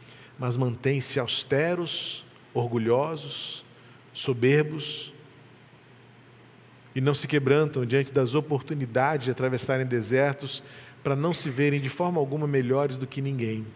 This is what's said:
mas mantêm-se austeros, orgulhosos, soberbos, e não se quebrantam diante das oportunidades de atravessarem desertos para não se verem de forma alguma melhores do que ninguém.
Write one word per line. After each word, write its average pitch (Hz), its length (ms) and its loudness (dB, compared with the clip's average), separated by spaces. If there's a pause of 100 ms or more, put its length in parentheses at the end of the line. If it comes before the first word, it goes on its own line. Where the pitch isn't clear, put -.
(400)
mas 123 160 -2
mantêm-se 131 640 0
austeros, 160 1040 -2 (300)
orgulhosos, 123 1120 -2 (480)
soberbos, 139 1000 2 (1800)
e 131 60 -2
não 139 120 4
se 139 140 -4
quebrantam 143 580 4
diante 135 280 2
das 127 200 4
oportunidades 139 920 0
de 131 60 2
atravessarem 131 540 0
desertos 131 800 0 (400)
para 139 120 0
não 160 180 0
se 165 160 -4
verem 143 320 2
de 135 80 -4
forma 175 300 -2
alguma 143 280 -2
melhores 135 480 2
do 131 100 -8
que 139 160 -8
ninguém. 117 440 -4 (100)